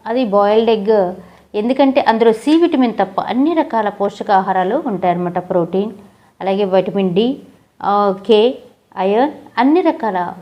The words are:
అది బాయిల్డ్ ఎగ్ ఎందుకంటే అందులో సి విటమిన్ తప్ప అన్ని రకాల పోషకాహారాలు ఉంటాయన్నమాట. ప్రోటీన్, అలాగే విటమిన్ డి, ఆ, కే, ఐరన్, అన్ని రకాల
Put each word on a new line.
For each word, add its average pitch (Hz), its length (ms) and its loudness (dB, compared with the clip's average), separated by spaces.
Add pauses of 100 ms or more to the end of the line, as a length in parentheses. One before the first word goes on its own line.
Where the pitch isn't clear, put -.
అది 240 200 -2
బాయిల్డ్ 208 440 2
ఎగ్ 202 440 2 (420)
ఎందుకంటే 262 460 2
అందులో 226 300 4
సి 285 260 2
విటమిన్ 277 360 2
తప్ప - 280 -2
అన్ని 269 320 0
రకాల 226 360 0
పోషకాహారాలు 196 960 -2
ఉంటాయన్నమాట. 180 640 -2
ప్రోటీన్, 185 420 -2 (500)
అలాగే 190 220 -2
విటమిన్ 185 520 0
డి, 233 240 0 (440)
ఆ, 202 320 0 (120)
కే, 233 300 2 (400)
ఐరన్, 208 340 0 (260)
అన్ని 294 240 2
రకాల 214 600 -4